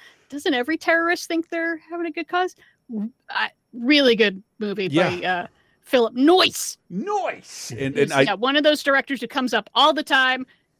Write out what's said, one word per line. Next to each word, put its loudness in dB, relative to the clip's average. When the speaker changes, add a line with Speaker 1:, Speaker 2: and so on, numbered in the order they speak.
Speaker 1:
Doesn't -4
every -2
terrorist 0
think -4
they're -4
having -6
a -8
good -10
cause? -2
I, -4
really 4
good 0
movie -6
Speaker 2:
Yeah. 2
Speaker 1:
by, -8
uh, -4
Philip 2
Noyce. 2
Speaker 2:
Noyce! -6
And, -6
Speaker 1:
Who's, 4
Speaker 2:
and 0
I 6
Speaker 1:
yeah, 2
one 0
of 2
those 2
directors 0
who -8
comes -4
up -4
all 6
the -4
time, 0